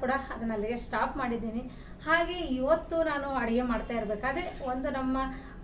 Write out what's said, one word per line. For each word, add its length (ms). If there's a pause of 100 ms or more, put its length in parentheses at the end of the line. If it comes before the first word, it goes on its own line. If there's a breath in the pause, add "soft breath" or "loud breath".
ಕೂಡ 80 (240)
ಅದನ್ನ 180
ಅಲ್ಲಿಗೆ 240
ಸ್ಟಾಪ್ 400
ಮಾಡಿದ್ದೀನಿ. 460 (440 loud breath)
ಹಾಗೆ 320 (200)
ಇವತ್ತು 380 (140)
ನಾನು 180 (140)
ಅಡುಗೆ 200
ಮಾಡ್ತಾ 320
ಇರಬೇಕಾದ್ರೆ 640 (120)
ಒಂದು 200
ನಮ್ಮ 280 (460 loud breath)